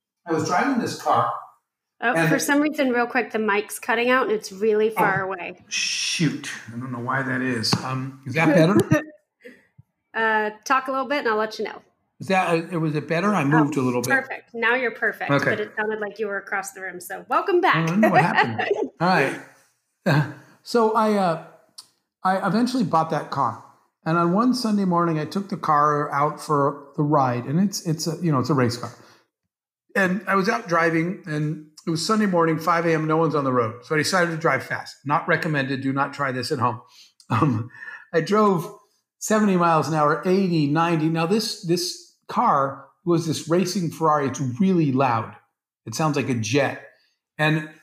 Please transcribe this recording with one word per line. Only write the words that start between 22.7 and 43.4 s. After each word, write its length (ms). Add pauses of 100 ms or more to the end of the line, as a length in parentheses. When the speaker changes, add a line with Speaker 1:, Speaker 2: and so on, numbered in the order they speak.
Speaker 1:
bought 260
that 200
car. 340 (400)
And 140
on 140
one 200
Sunday 320
morning, 360
I 60
took 220
the 80
car 560
out 280
for 560
the 80
ride. 400
And 160
it's, 260
it's 220
a, 120
you 120
know, 80
it's 100
a 40
race 220
car. 140 (1080)
And 320
I 80
was 120
out 200
driving, 580
and 400 (200)
it 40
was 140
Sunday 220
morning, 320
five 280
A 80
M, 120
no 100
one's 180
on 100
the 80
road. 320
So 100
I 40
decided 340
to 40
drive 280
fast. 400
Not 220
recommended. 540
Do 120
not 220
try 180
this 200
at 60
home. 220 (480)
Um, 420 (420)
I 80
drove 520 (460)
seventy 380
miles 320
an 60
hour, 320
eighty, 420
ninety. 400
Now, 180
this, 360
this 520 (140)
car 580 (180)
was 220
this 220